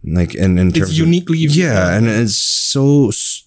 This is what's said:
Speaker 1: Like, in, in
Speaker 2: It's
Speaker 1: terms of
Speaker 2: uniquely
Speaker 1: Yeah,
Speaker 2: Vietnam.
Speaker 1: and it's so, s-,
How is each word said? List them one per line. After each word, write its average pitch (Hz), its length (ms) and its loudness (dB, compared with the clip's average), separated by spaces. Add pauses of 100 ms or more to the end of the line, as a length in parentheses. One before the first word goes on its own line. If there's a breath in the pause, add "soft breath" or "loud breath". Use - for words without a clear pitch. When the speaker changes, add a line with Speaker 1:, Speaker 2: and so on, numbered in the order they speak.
Speaker 1:
Like, 82 320 -2
in, 92 240 0
in 92 100 4
Speaker 2:
It's 87 100 0
Speaker 1:
terms 92 120 0
of 87 60 -2
Speaker 2:
uniquely 165 420 0
Speaker 1:
Yeah, 147 520 0
Speaker 2:
Vietnam. 110 200 0
Speaker 1:
and 110 120 0
it's 107 140 -2
so, 139 720 0
s-, - 380 -2